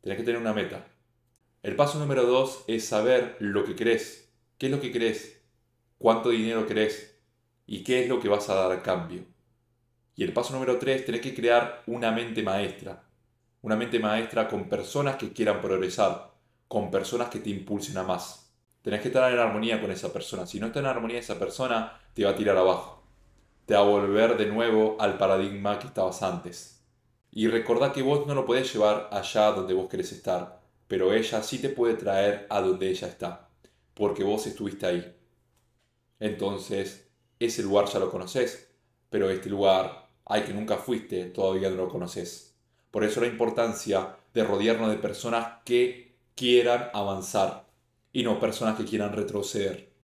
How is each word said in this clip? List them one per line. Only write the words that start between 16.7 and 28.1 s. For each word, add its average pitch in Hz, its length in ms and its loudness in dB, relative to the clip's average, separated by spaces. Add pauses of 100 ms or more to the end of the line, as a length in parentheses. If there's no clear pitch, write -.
personas 117 400 -2
que - 120 -8
te 107 100 -8
impulsen 98 480 -6
a 92 60 -2
más. - 500 -6 (280)
Tenés 104 180 -4
que 127 80 -4
estar 127 240 4
en 120 80 2
armonía 110 400 0
con 104 100 -4
esa 90 220 -6
persona. 92 340 -8
Si 98 140 -8
no 110 80 -4
estás 139 160 -4
en - 20 0
armonía, 120 320 -4
esa - 180 -8
persona 120 640 -4 (140)
te - 80 -2
va 98 80 4
a 98 60 0
tirar 101 200 4
abajo. 92 460 2 (640)
Te 107 100 0
va 101 60 8
a - 20 8
volver 104 540 6
de 107 100 2
nuevo 110 540 4
al 98 180 2
paradigma 98 640 2
que - 80 -12
estabas 92 340 -2
antes. 87 540 -6 (600)
Y 110 120 2
recordá 117 440 2
que 139 80 -4
vos 143 260 2